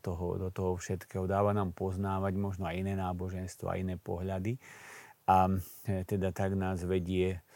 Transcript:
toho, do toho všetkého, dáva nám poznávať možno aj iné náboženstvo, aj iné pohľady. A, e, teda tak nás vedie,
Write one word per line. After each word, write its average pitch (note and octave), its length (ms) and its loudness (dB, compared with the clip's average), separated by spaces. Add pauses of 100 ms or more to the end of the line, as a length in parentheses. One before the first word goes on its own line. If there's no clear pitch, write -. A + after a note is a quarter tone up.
toho, F2 320 -2
do F#2 160 -2
toho F#2 240 0
všetkého, F#2+ 560 -4
dáva G2+ 240 4
nám G2 240 2
poznávať F#2+ 560 0
možno G2 320 -2
aj E2 80 -2
iné G2 240 -2
náboženstvo, F#2 720 -4
aj F2+ 160 0
iné F2+ 160 -2
pohľady. F#2+ 560 -2 (720)
A, F#2 160 10 (400)
e, F#2+ 240 0
teda F#2+ 240 2
tak G2 240 0
nás F#2 240 0
vedie, F#2 560 2 (180)